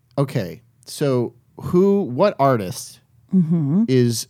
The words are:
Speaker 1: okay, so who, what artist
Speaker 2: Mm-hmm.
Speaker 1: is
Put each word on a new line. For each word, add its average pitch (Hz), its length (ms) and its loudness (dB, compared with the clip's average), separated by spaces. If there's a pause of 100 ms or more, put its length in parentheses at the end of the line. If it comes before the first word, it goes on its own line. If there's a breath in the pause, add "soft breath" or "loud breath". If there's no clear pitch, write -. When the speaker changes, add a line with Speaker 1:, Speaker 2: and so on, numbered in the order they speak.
(160)
Speaker 1:
okay, 98 460 -4 (240)
so 127 480 -2 (260)
who, 196 420 2
what 147 360 0
artist 123 600 -2 (360)
Speaker 2:
Mm-hmm. 170 520 2
Speaker 1:
is 120 440 2